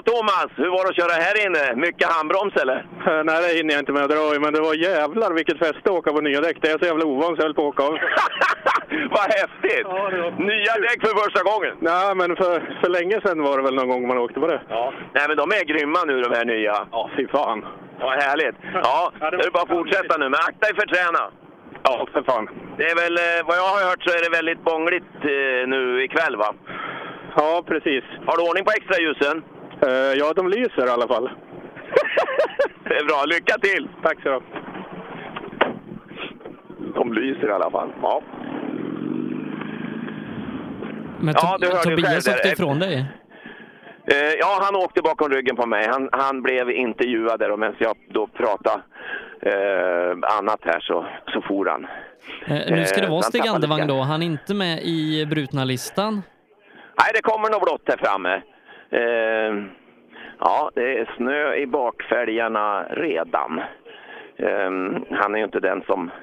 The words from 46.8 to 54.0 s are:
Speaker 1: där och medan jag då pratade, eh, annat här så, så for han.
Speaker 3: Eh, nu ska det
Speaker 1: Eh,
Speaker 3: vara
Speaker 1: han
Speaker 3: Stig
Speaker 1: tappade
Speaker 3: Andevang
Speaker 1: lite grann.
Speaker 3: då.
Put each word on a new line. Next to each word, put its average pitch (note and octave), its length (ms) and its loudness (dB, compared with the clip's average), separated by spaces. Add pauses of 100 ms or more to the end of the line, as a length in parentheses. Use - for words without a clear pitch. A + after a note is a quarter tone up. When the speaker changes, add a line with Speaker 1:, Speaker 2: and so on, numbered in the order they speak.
Speaker 1:
där G#2 120 0
och G#2 80 -2
medan G#2+ 200 -2
jag A2+ 180 0 (120)
då G#2 180 0
pratade, G#2+ 540 0 (600)
eh, F2+ 960 0
annat G#2 260 0
här E2+ 160 0
så, E2+ 260 -2 (280)
så A2 80 -2
for G2 240 -2
han. E2 220 -2 (580)
Speaker 3:
Eh, D3+ 300 0
nu E3+ 100 4
ska F#3+ 160 2
det - 40 2
Speaker 1:
Eh, - 40 2
Speaker 3:
vara D#3 80 2
Speaker 1:
han F#3 60 2
Speaker 3:
Stig A#3+ 180 2
Speaker 1:
tappade A3 140 2
Speaker 3:
Andevang D3+ 220 2
Speaker 1:
lite D#3 100 0
grann. C#3 100 0
Speaker 3:
då. C3 60 0